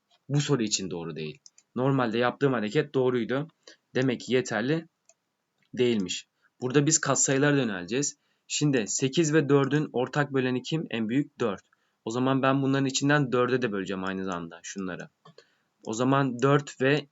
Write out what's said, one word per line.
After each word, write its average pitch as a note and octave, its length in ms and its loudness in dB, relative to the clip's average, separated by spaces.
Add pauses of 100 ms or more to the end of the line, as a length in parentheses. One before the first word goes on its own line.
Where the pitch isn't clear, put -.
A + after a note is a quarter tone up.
(300)
bu C#3+ 120 2
soru C#3+ 220 0
için G2 280 -4
doğru E2 240 -8
değil. D#2 240 -10 (360)
Normalde B2+ 420 0
yaptığım B2 360 0
hareket A#2+ 400 -2
doğruydu. B2+ 540 0 (480)
Demek B2 260 0
ki A2+ 120 -4
yeterli B2+ 540 0 (880)
değilmiş. A2 540 0 (340)
Burada C#3 240 4
biz D#3 140 2
katsayılara C#3 580 2
yöneleceğiz. G#2 600 -2 (300)
Şimdi C3 400 0
sekiz D3 460 0
ve D#3 160 2
dördün C#3 440 2
ortak C#3+ 400 -2
böleni B2+ 300 0
kim? D#3+ 260 -4
En A2+ 200 -4
büyük C#3+ 300 -4
dört. G#2 220 -2 (460)
O - 20 -8
zaman C3 320 0
ben C3+ 200 2
bunların C3+ 240 2
içinden C#3 460 2
dörde B2 300 2
de A#2+ 100 0
böleceğim F#2+ 320 -4
aynı F#2+ 220 -4
zamanda E2+ 380 -8
şunları. F2 460 -10 (760)
O A2+ 100 -8
zaman B2+ 480 0
dört C#3+ 400 2
ve C#3+ 300 2